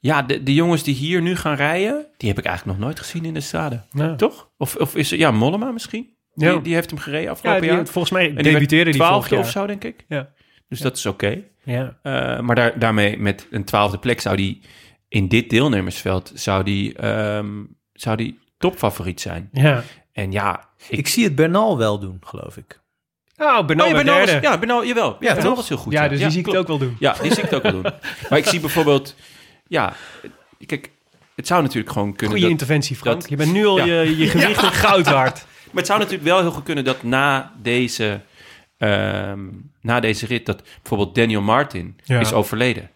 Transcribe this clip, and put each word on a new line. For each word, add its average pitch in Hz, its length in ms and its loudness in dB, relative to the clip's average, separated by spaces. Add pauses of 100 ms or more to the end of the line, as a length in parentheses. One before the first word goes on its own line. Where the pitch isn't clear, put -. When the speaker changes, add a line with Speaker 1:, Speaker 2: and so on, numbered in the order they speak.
Speaker 1:
ja, 143 220 0
de, 131 200 -4
de 135 120 0
jongens 165 280 2
die 143 120 -2
hier 165 280 -2
nu 175 140 0
gaan 156 180 -2
rijden, 190 520 -2 (100)
die - 120 -4
heb 98 100 0
ik - 60 -10
eigenlijk 95 340 -6
nog 107 80 -4
nooit 156 140 -6
gezien 165 240 -10
in 160 100 -8
de 151 60 -4
strade. 139 500 -6
Speaker 2:
Ja. 151 240 -2
Speaker 1:
Toch? - 340 -2 (100)
Of, - 180 -6
of - 200 -2
is 151 140 -2
het, - 100 -2
ja, 156 100 6
Mollema 160 400 2
misschien? 226 440 -10 (200)
Die, 156 140 2
Speaker 2:
Ja. 180 100 4
Speaker 1:
die 165 160 -4
heeft 165 160 -2
hem 151 80 -8
gereden 151 260 -6
Speaker 2:
Ja, - 60 -6
Speaker 1:
afgelopen 185 320 0
Speaker 2:
die, 165 80 0
Speaker 1:
jaar. 175 160 2
Speaker 2:
volgens 175 260 -2
mij 185 100 2
Speaker 1:
En 151 120 0
die 147 80 -2
werd 151 120 6
Speaker 2:
debuteerde 156 360 4
die 143 100 2
vorig 165 80 6
Speaker 1:
twaalfde 190 260 2
Speaker 2:
jaar. 98 100 2
Speaker 1:
of 120 60 -2
zo, 196 160 -4
denk 202 180 -8
ik. 233 240 -12
Speaker 2:
Ja. 143 200 -6 (400)
Speaker 1:
Dus 123 100 -10
Speaker 2:
Ja. 143 60 -10
Speaker 1:
dat 127 120 -2
is - 100 -6
oké. 104 320 -2 (240)
Speaker 2:
Ja. 127 400 -6
Speaker 1:
Eh, 127 380 -4
maar 120 160 0
daar, 117 220 2
daarmee 107 400 2
met 101 320 -2
een 104 140 -6
twaalfde 101 340 0
plek 120 220 -2
zou 98 160 0
die 98 240 -2 (480)
in 98 200 0
dit 113 220 2
deelnemersveld, 95 840 0
zou 95 300 0
die, 101 300 -4
ehm, 107 520 -4 (460)
zou 110 240 -4
die 113 220 -6 (200)
topfavoriet 95 600 -2
zijn. 90 320 -10
Speaker 2:
Ja. 135 300 2 (300)
Speaker 1:
En 98 200 -6
ja, 101 360 -4 (200)
ik 147 100 -4
Speaker 3:
Ik 147 100 -4
zie 240 160 2
het 165 100 0
Bernal 170 440 2
wel 107 200 0
doen, 95 260 -10
geloof - 320 -14
ik. - 240 -20 (560)
Speaker 2:
Oh, 262 300 4
Bernal 156 200 4
Speaker 1:
Oh, 339 40 4
ja, 320 40 4
Speaker 2:
werd 285 120 4
Speaker 1:
Bernal 285 200 6
Speaker 2:
derde. - 60 4
Speaker 1:
was, 202 200 4
ja, - 60 2
Bernal, 233 260 0
jawel. 226 360 0
Speaker 3:
Ja, 226 140 2
Speaker 1:
Bernal - 100 -2
Speaker 3:
toch? 247 120 2
Speaker 1:
was 240 120 -8
heel 139 100 -4
goed, - 140 -6
Speaker 2:
Ja, 151 100 2
Speaker 1:
ja. 147 60 2
Speaker 2:
dus 139 100 0
Speaker 1:
Ja, 135 60 0
Speaker 2:
die 156 80 2
zie 180 80 0
ik 165 60 -4
het 196 80 0
Speaker 1:
klopt. 180 160 0
Speaker 2:
ook 151 80 -2
wel 135 100 -2
doen. 117 100 -8
Speaker 1:
Ja, 139 140 2 (100)
die 165 120 2
zie 208 80 -2
ik 170 80 -4
het - 40 0
ook 131 80 -2
wel 95 200 -2
doen. - 100 -4 (160)
Speaker 2:
<laughs> - 220 -14
Speaker 1:
Maar 147 80 4
ik 147 80 2
zie 175 140 0
bijvoorbeeld, 147 540 2 (520)
ja, 131 260 0 (720)
kijk, - 240 -8 (440)
het - 120 -10
zou 175 160 2
natuurlijk 120 300 -2
gewoon 104 160 0
kunnen 101 200 -4
Speaker 2:
Goeie 185 140 2
Speaker 1:
dat, 175 80 4
Speaker 2:
interventie, 147 460 0
Frank. 117 240 0
Speaker 1:
dat - 100 -14
Speaker 2:
Je 143 60 -4
bent 156 160 2
nu 208 140 4
al 190 120 4
Speaker 1:
Ja. - 60 2
Speaker 2:
je, 165 320 2
je 156 140 2
Speaker 1:
<laughs> - 80 0
Speaker 2:
gewicht 214 240 2
in 185 100 4
goud 196 380 4
waard. 131 240 2 (320)
Speaker 1:
Maar - 80 -20
het 180 120 -2
zou 202 120 2
natuurlijk 190 300 -2
wel 185 120 6
heel 170 100 2
goed 147 140 -10
kunnen 143 200 -4
dat 127 180 -2
na 131 500 0 (100)
deze, 117 580 0 (580)
ehm, 101 640 0 (400)
na 117 200 0
deze 110 260 -2
rit, 117 200 -4
dat - 160 -4 (200)
bijvoorbeeld 101 320 -2
Daniel 113 280 2
Martin 104 640 -2
Speaker 2:
Ja. 127 160 0
Speaker 1:
is 113 120 0
overleden. 113 640 0